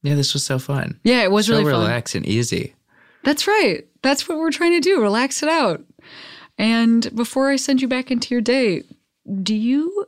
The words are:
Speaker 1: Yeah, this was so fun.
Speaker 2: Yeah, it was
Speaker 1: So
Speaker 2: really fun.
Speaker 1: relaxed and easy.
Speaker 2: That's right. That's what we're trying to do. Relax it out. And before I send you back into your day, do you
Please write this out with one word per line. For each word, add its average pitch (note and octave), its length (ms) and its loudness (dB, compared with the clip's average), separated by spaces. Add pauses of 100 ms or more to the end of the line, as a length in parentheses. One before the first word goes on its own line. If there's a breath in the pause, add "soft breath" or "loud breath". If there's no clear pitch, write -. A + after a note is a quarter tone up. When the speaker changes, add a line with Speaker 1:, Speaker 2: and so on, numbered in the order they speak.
Speaker 1:
Yeah, C#3+ 120 0
this C#3 180 0
was - 120 -4
so C3 140 -2
fun. - 440 -6
Speaker 2:
Yeah, A#3+ 200 4
it F#3 80 2
was G3+ 160 2
Speaker 1:
So A3+ 60 2
Speaker 2:
really A3 100 4
fun. D3+ 80 2 (100)
Speaker 1:
relaxed A2+ 320 -2
and G2 120 -4
easy. - 500 -2 (480 soft breath)
Speaker 2:
That's D4+ 240 0
right. G4 400 0 (160)
That's C#4 240 0
what E4 100 -4
we're D#4+ 140 -2
trying E4+ 220 2
to F4 60 4
do. F4 220 2
Relax A3+ 400 0
it D4+ 80 -2
out. C#4+ 320 0 (800 loud breath)
And A3+ 560 2
before C4 340 0
I C#4 60 2
send C4 260 0
you C4 60 -2
back B3+ 240 -2
into B3 240 -2
your A#3+ 60 0
day, A#3 420 0 (580)
do G#3 140 -2
you D4 520 -2